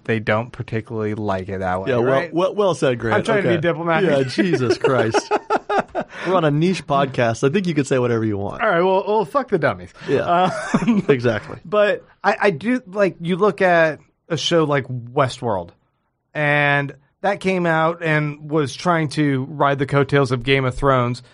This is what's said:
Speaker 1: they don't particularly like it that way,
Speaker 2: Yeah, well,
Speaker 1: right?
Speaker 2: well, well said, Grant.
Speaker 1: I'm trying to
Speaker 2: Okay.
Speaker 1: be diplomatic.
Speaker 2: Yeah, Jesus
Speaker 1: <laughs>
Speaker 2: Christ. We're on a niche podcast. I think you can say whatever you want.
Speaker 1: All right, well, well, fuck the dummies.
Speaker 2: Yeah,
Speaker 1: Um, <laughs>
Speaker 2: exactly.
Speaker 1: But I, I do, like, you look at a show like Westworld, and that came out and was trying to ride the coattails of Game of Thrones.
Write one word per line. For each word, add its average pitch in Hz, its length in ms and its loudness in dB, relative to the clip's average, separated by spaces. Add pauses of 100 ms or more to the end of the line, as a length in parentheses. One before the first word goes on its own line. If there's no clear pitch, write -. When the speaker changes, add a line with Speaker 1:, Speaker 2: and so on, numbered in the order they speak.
Speaker 1:
they 113 160 -2
don't 113 320 -2
particularly 110 640 -6
like 95 340 -4
it 95 120 -6
that 92 200 -2
way, 95 80 -4
Speaker 2:
Yeah, 127 80 0
well, 117 80 2
Speaker 1:
right? 135 260 0
Speaker 2:
well, 175 220 0
well 190 220 0
said, 127 240 0
Grant. 117 180 0
Speaker 1:
I'm 196 60 0
trying 220 200 0
to 175 60 0
Speaker 2:
Okay. 170 80 2
Speaker 1:
be 160 40 -6
diplomatic. 165 500 0
Speaker 2:
Yeah, 135 120 2
Jesus 131 540 0
Speaker 1:
<laughs> - 60 -2
Speaker 2:
Christ. 117 480 0 (960)
We're 185 80 2
on 175 100 4
a 151 60 4
niche 165 340 0
podcast. 131 640 0
I 139 40 4
think 190 140 0
you 175 80 0
can 143 120 0
say 135 120 0
whatever 120 260 0
you 107 140 -2
want. 98 240 -8
Speaker 1:
All 220 80 2
right, 175 120 2
well, 190 260 2
well, 208 180 0
fuck 262 240 -2
the 196 80 2
dummies. 104 340 -2 (160)
Speaker 2:
Yeah, 175 440 2 (320)
Speaker 1:
Um, 202 220 2
<laughs> - 40 4
Speaker 2:
exactly. 117 560 0
Speaker 1:
But 202 400 2 (180)
I, 208 160 2
I 208 120 2
do, 214 340 -4
like, 190 340 -2
you 170 180 -2
look 196 260 0
at 165 360 2 (280)
a 165 100 -2
show 160 280 2
like 143 220 0
Westworld, 120 840 -4 (640)
and 143 640 0 (260)
that 196 180 -2
came 185 260 0
out 165 380 0
and 151 460 -2
was 147 260 -2
trying 165 340 0
to 139 400 0
ride 143 300 0
the 139 60 -2
coattails 139 460 2
of 127 120 -2
Game 139 220 2
of 123 100 -2
Thrones. 123 460 0 (120)